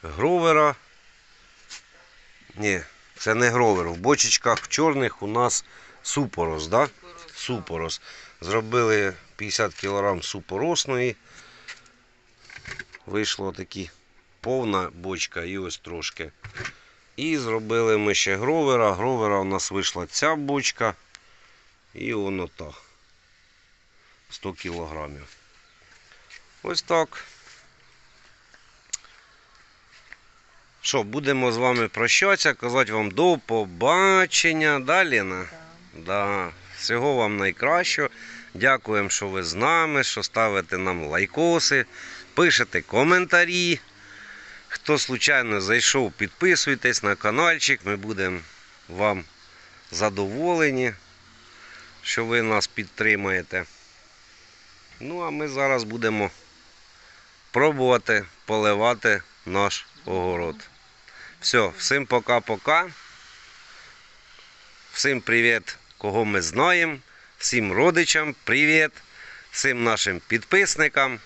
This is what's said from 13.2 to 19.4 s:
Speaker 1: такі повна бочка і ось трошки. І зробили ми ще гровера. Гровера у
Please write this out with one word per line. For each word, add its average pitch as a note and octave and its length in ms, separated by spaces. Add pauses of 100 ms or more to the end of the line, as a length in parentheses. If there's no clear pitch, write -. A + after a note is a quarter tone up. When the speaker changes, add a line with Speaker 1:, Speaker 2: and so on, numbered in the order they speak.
Speaker 1:
такі F#2 380 (520)
повна G#2+ 520
бочка F2 500
і F#2 140
ось F2+ 200
трошки. E2 540 (840)
І D#3 220
зробили A2+ 600
ми G#2 180
ще G2 220
гровера. B2+ 560
Гровера G#2+ 460
у F#2+ 40